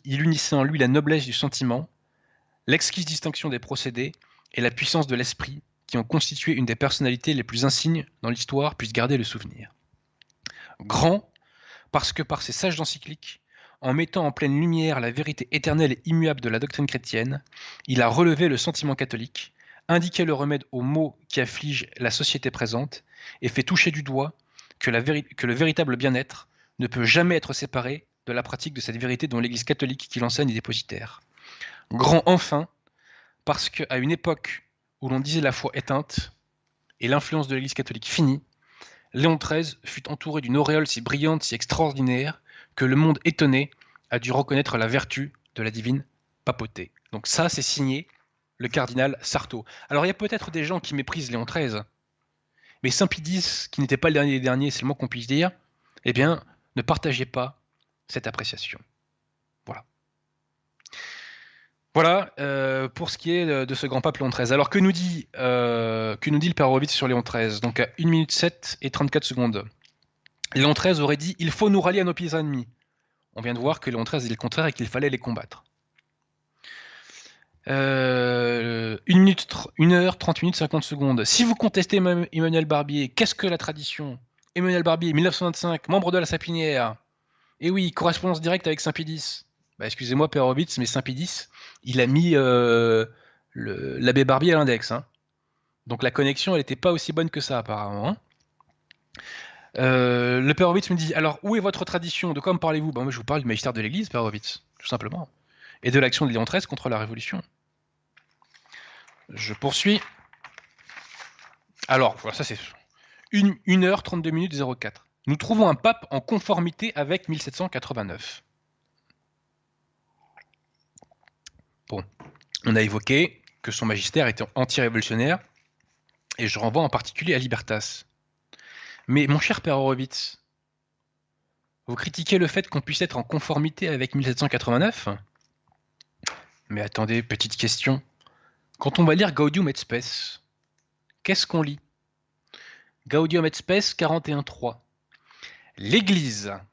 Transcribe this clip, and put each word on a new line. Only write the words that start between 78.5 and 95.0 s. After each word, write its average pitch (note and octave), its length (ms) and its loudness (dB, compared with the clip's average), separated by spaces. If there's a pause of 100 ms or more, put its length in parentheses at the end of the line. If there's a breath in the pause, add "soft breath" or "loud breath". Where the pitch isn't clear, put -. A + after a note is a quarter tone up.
une F3+ 140 8
minute F#3+ 280 6
tr-, - 300 -10
une E3+ 160 8
heure, F3+ 240 4
trente - 240 -2
minutes, F3 160 0
cinquante D#3 260 0
secondes. C3+ 400 0
Si A#3+ 220 4
vous A#3 100 4
contestez G3+ 420 2
Emma-, F3 360 2
Emmanuel D#3+ 320 2
Barbier, D3 420 0
qu'est-ce - 280 0
que - 120 -2
la F3 100 0
tradition ? D3 640 -10 (360)
Emmanuel F3+ 280 2
Barbier, E3 300 2
mille D3+ 100 4
neuf F3+ 120 2
cent F3+ 100 -2
vingt-cinq, E3+ 420 -2
membre F3+ 240 4
de F3+ 60 2
la E3+ 80 2
Sapinière. D3+ 720 -2 (640)
Et D#3+ 80 0
oui, F#3 240 2
correspondance E3+ 480 0
directe E3+ 260 0
avec D#3 140 -2
Saint D#3 100 0
Pie E3 140 -6
dix. D#3+ 400 -10 (340)
Bah, - 60 -6
excusez-moi, C3 440 0
père C#3+ 140 2
Horowitz, C3 360 0
mais B2 60 -2
Saint C3 160 -2
Pie B2+ 120 -6
dix, - 360 -8 (340 loud breath)
il B2+ 180 0
a A#2+ 60 6
mis, D#3+ 280 6
euh, A#2 680 6 (460 soft breath)
le, A#2+ 480 -8
l'abbé B2+ 260 4
Barbier C#3 280 4
à D#3+ 40 6
l'index, B2 340 2
hein. A#2+ 140 -4 (840)